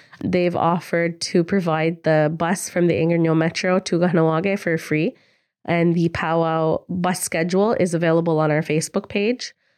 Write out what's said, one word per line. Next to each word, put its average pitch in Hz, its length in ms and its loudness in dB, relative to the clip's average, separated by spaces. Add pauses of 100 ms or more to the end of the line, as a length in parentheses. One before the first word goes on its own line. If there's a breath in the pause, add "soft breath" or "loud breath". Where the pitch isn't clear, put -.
(240 loud breath)
They've 175 320 0
offered 170 640 -2
to 175 220 0
provide 165 600 -2
the 156 320 2
bus 170 340 -2
from 175 180 2
the 143 120 2
Ingenio 165 340 2
Metro 165 460 0
to 185 200 -2
Kahnawake 170 600 2
for 165 180 -2
free. 160 380 -2 (500 soft breath)
And 170 300 2
the 165 140 2
powwow 160 800 -2
bus 180 320 -2
schedule 185 520 0
is 175 200 0
available 165 460 2
on 156 120 2
our 151 100 2
Facebook 160 480 -4
page. 214 440 -2 (240)